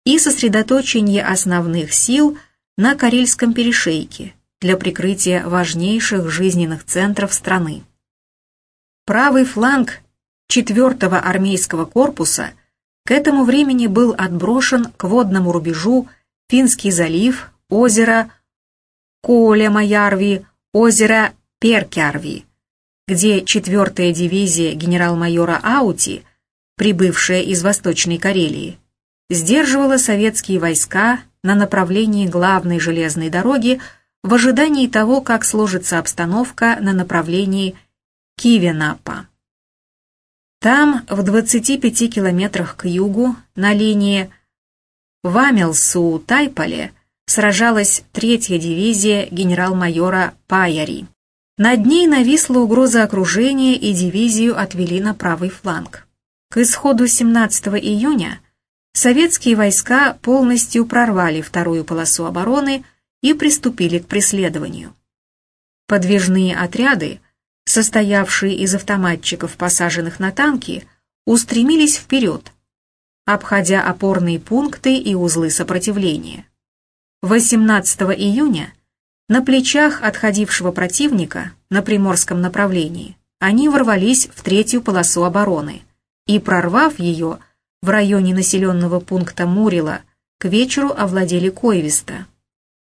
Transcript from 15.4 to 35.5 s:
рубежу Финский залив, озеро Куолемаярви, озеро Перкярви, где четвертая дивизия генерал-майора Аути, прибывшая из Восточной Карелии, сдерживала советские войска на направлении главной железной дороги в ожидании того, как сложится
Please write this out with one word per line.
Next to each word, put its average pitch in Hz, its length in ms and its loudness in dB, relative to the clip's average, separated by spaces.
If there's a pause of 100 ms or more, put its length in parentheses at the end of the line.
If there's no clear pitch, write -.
рубежу 170 560 0 (420)
Финский 247 420 2
залив, 175 600 0 (160)
озеро 226 640 2 (920)
Куолемаярви, 208 1200 2 (260)
озеро 220 640 4 (260)
Перкярви, 165 840 -2 (600)
где 190 360 2
четвертая 180 720 0
дивизия 165 600 -2
генерал-майора 170 880 0
Аути, 226 600 -2 (540)
прибывшая 185 640 0
из 175 220 -4
Восточной 170 560 -2
Карелии, 185 580 -4 (540)
сдерживала 269 640 2
советские 214 640 -2
войска 190 600 -2 (220)
на 196 120 2
направлении 202 720 0
главной 175 520 0
железной 160 520 -2
дороги 240 500 0 (420)
в 190 80 -2
ожидании 262 560 2
того, 240 340 2
как 233 220 -2
сложится 190 540 -2